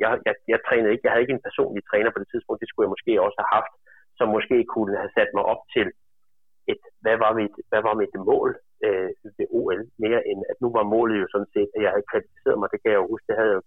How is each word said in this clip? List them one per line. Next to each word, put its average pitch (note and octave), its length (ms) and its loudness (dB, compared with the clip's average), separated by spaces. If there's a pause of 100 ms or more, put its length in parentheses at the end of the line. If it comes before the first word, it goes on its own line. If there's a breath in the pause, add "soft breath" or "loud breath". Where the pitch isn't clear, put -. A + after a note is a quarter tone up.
jeg, A2 80 2 (160)
jeg, G#2+ 80 0 (180)
jeg A#2 140 4
trænede A2+ 240 4
ikke, A#2 140 0
jeg A#2 60 2
havde A#2 140 4
ikke C3 140 -2
en - 80 -12
personlig G#2 440 -2
træner G#2+ 200 2
på - 100 -4
det - 100 -12
tidspunkt, A2+ 300 -6
det A2+ 80 -8
skulle G#2+ 160 0
jeg F#2+ 100 0
måske - 180 -2 (120)
også G2+ 160 -2
have - 160 -2
haft, - 160 -4 (460 soft breath)
som A#2+ 160 2
måske B2 220 0 (180)
kunne G2+ 260 -2
have G2+ 160 -8
sat G#2 200 2
mig G2+ 60 2 (100)
op - 80 -8 (140)
til G#2 120 2 (840)
et, - 100 -10 (200)
hvad A2+ 200 2
var G#2+ 160 4
mit, G#2 160 -4 (160)
hvad A2 160 2
var G#2+ 140 2
mit G2 120 -2 (180)
mål, C#3+ 180 2 (380)
øh, F#2 220 0 (280)
ved - 100 -4 (120)
O - 20 0 (160)
L, G2+ 40 -6 (240)
mere A2+ 240 2
end G2 100 -4 (120)
at - 120 -10
nu B2 40 2 (100)
var G#2+ 80 2 (100)
målet A2+ 280 2
jo F2+ 100 -4
sådan G2+ 220 -4
set, G2+ 200 0
at G#2+ 100 -4
jeg F2+ 80 2
havde G#2 180 -2
kvalificeret - 480 -2
mig, G2 140 -2
det G#2 80 -4
kan A2 100 0
jeg G2+ 100 4
jo F#2 120 -2
huske, - 160 -8
det G#2+ 80 -2
havde A2 140 2
jeg F#2+ 80 2
jo - 80 -8